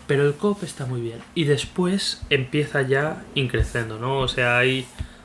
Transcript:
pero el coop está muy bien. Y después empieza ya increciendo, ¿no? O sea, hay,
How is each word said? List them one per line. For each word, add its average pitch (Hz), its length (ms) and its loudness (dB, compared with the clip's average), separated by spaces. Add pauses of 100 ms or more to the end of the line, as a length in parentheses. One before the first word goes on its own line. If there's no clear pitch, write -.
pero 143 220 4
el 147 80 2
coop 202 280 -2
está 143 220 -8
muy 123 160 -4
bien. 113 180 -8 (140)
Y 165 120 2
después 180 840 0
empieza 143 540 0
ya 143 400 0 (100)
increciendo, 117 640 0
¿no? 131 220 -2
O 131 80 0
sea, 123 320 2
hay, 131 260 2 (400)